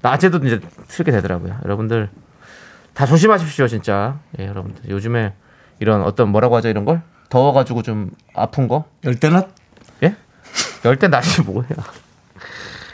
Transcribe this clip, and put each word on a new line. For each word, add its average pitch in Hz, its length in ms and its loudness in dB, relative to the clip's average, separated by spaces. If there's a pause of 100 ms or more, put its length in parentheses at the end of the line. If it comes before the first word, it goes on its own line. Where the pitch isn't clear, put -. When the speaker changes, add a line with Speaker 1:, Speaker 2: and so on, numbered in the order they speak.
Speaker 1:
낮에도 165 380 2
이제 120 200 0 (280)
틀게 - 240 -2
되더라고요. 92 520 -2
여러분들 107 460 -2 (840)
다 139 100 0
조심하십시오, 160 600 4
진짜. 110 500 -2 (220)
예, 95 80 -8
여러분들 98 420 -12
요즘에 104 440 -2 (460)
이런 104 220 2
어떤 104 280 2
뭐라고 117 280 4
하죠, 113 120 0
이런 104 160 -2
걸? 165 160 0 (280)
더워가지고 127 540 2
좀 107 260 -6 (260)
아픈 120 320 -2
거? 135 160 -2 (220)
Speaker 2:
열대낫? 156 420 2 (560)
Speaker 1:
예? 208 120 2 (680)
열대낫이 135 640 2
뭐예요? 107 240 -4 (1200)